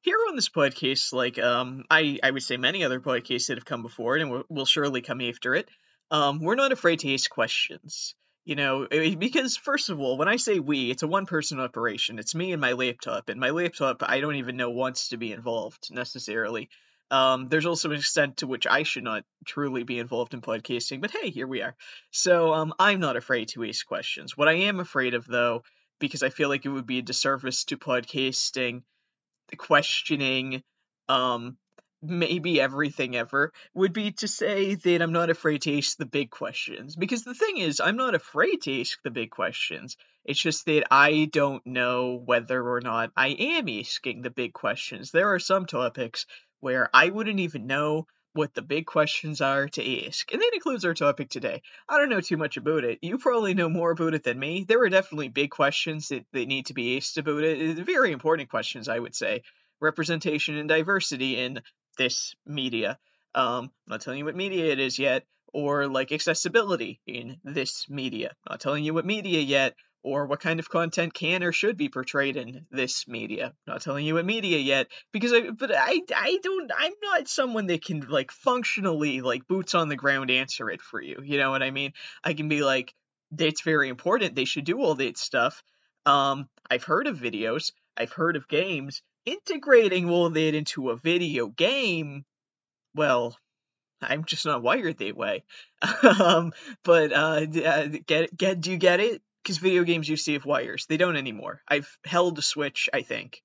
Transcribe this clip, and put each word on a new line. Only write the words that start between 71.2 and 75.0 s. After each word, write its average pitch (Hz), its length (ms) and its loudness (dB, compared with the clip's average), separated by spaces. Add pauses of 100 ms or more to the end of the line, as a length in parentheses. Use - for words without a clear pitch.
or 175 80 0
should 208 240 0
be 147 140 -2
portrayed 139 480 -2
in 131 340 -10
this - 360 -4
media. 110 460 -6 (120)
Not - 160 -8
telling 143 240 -4
you 156 80 0
what 170 120 2
media 196 320 0
yet, 135 300 2 (240)